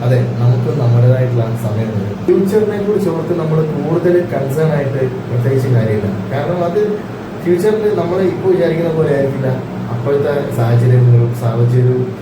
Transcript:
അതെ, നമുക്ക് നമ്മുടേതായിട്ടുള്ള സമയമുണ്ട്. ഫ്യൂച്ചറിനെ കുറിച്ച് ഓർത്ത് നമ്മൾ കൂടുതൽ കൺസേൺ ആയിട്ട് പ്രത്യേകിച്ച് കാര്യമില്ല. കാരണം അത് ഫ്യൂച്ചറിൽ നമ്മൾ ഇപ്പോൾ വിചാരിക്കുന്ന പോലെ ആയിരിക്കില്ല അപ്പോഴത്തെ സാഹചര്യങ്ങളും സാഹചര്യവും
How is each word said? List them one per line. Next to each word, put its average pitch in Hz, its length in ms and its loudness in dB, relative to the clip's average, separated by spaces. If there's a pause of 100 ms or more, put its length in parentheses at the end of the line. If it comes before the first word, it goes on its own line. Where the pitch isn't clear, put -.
അതെ, 123 140 2 (240)
നമുക്ക് 123 280 2 (120)
നമ്മുടേതായിട്ടുള്ള 120 640 2 (180)
സമയമുണ്ട്. 110 480 -4 (120)
ഫ്യൂച്ചറിനെ 202 600 2
കുറിച്ച് 190 280 0
ഓർത്ത് 160 280 -4
നമ്മൾ 156 160 0 (140)
കൂടുതൽ 170 420 0 (180)
കൺസേൺ 143 440 -2
ആയിട്ട് 131 260 -2 (260)
പ്രത്യേകിച്ച് 123 480 0
കാര്യമില്ല. 107 320 0 (240)
കാരണം 160 360 -2
അത് 196 120 0 (640)
ഫ്യൂച്ചറിൽ 208 420 2 (160)
നമ്മൾ 175 180 -2 (140)
ഇപ്പോൾ - 220 -2
വിചാരിക്കുന്ന 165 440 0
പോലെ 151 180 0
ആയിരിക്കില്ല 131 320 -2 (460)
അപ്പോഴത്തെ 143 400 0 (240)
സാഹചര്യങ്ങളും 120 840 4
സാഹചര്യവും 123 640 2 (160)